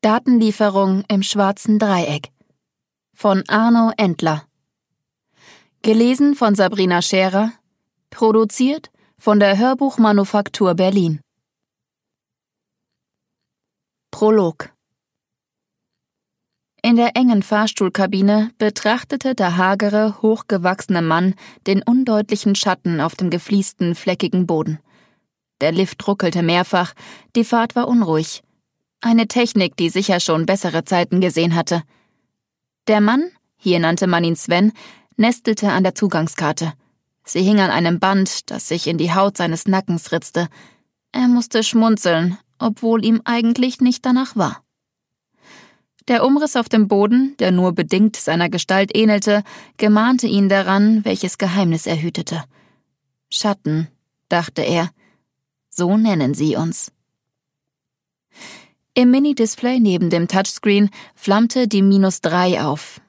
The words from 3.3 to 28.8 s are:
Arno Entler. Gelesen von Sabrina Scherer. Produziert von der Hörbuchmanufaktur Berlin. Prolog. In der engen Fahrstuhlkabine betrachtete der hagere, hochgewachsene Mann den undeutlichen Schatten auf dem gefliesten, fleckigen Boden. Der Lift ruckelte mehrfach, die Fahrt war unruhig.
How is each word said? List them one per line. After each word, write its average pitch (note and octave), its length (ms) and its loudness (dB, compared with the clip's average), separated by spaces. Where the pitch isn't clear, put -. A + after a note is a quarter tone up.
Arno A3+ 500 2
Entler. D#3+ 480 -2
Gelesen B3+ 540 2
von G#3+ 200 2
Sabrina F#3 460 2
Scherer. F#3+ 500 0
Produziert A3+ 840 0
von G#3+ 220 2
der G3 180 4
Hörbuchmanufaktur G#3+ 1160 0
Berlin. F#3 460 0
Prolog. G#3+ 580 0
In A#3 160 2
der A#3 180 2
engen A#3+ 280 2
Fahrstuhlkabine G#3 1120 0
betrachtete B3 800 -2
der F3+ 200 0
hagere, G3+ 680 0
hochgewachsene F#3+ 800 -2
Mann E3+ 320 0
den G3 160 0
undeutlichen A3 760 0
Schatten F3+ 440 -2
auf D#3 160 -4
dem F3+ 140 -4
gefliesten, F3 680 -2
fleckigen F3+ 500 -2
Boden. D#3 340 -4
Der D#3 100 0
Lift F3+ 340 -4
ruckelte F3+ 380 -2
mehrfach, F3 500 0
die A#3 80 2
Fahrt A#3 320 -2
war A#3+ 100 -2
unruhig. E3 560 0